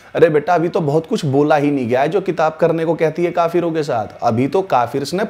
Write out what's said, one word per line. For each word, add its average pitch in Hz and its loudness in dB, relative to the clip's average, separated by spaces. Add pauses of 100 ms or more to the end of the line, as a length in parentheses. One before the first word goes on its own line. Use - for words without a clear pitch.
(160)
अरे 147 6
बेटा, 151 0
अभी 170 0
तो 185 -2
बहुत 156 0
कुछ - -4
बोला 147 2
ही 147 2
नहीं 135 -2
गया 123 2
है 151 0
जो 190 0
किताब 165 -2
करने 165 2
को 165 0
कहती 160 -2
है 170 -2
काफिरों 170 0
के 160 -2
साथ। 117 -4 (160)
अभी 120 2
तो 190 0
काफिर्स 139 -2
ने 196 -2